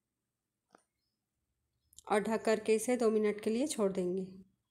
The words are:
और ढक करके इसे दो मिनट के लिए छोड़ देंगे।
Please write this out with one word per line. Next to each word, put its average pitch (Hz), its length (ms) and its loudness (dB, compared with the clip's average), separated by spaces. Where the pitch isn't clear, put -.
और 202 160 2
ढक 220 200 -2
करके 220 320 2
इसे 240 220 0
दो 226 140 2
मिनट 208 300 2
के 214 100 -2
लिए 240 160 0
छोड़ 202 260 0
देंगे। 185 320 -2